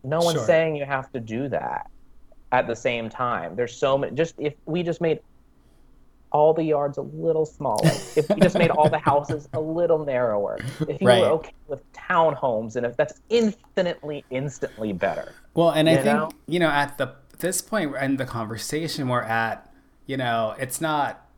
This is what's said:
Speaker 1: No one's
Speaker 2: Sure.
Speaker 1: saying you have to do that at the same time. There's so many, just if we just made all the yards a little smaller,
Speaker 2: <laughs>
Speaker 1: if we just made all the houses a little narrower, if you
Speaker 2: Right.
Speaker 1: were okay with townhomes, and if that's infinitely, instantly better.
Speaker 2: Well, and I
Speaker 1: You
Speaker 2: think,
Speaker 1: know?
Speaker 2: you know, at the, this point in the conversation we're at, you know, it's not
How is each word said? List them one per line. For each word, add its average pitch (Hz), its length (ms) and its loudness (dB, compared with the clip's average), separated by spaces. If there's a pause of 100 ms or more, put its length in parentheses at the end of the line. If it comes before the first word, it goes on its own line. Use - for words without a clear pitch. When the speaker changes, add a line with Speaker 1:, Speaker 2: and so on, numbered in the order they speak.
Speaker 1:
No 147 160 -2
one's 170 200 4
Speaker 2:
Sure. 113 60 -2
Speaker 1:
saying 160 300 4
you 143 100 -6
have 135 280 -4
to 131 60 -6
do 113 300 -6
that - 400 -4 (640)
at 131 160 2
the 117 80 -4
same 117 340 -4
time. 98 460 -4
There's 120 200 -4
so 139 220 2
many, 123 180 -2
just 160 220 -2
if 147 160 -4 (120)
we 170 180 -2
just 165 180 -4
made 160 180 0 (1120)
all 151 220 6
the 165 100 0
yards 143 340 0
a 139 40 -6
little 156 440 -2
smaller, 127 320 -4 (240)
Speaker 2:
<laughs> - 140 -10
Speaker 1:
if 151 140 2
we 208 120 2
just 180 160 4
made 165 140 2
all 151 180 4
the 156 80 0
houses 147 560 0
a 165 60 -2
little 160 440 0
narrower, 117 540 0 (300)
if 143 140 -6
you - 60 4
Speaker 2:
Right. 123 140 8
Speaker 1:
were 143 80 6
okay 160 240 0 (140)
with - 260 -10
townhomes, 135 840 0
and 117 100 -2
if 120 120 -4
that's 151 220 0 (100)
infinitely, 185 1000 -2
instantly 127 640 -4
better. 87 380 -2 (220)
Speaker 2:
Well, 165 160 4
and 156 180 4
I 160 60 6
Speaker 1:
You 139 80 6
Speaker 2:
think, 143 160 4
Speaker 1:
know? 156 120 -2 (180)
Speaker 2:
you 170 120 0
know, 160 100 4
at 143 280 0
the, 127 160 -4 (240)
this 185 240 -4
point 156 340 -4
in 135 220 0
the 131 80 -2
conversation 127 840 -6
we're 123 120 0
at, 113 500 -2 (360)
you 131 100 -4
know, 113 400 0
it's 135 240 -6
not 147 380 -2 (180)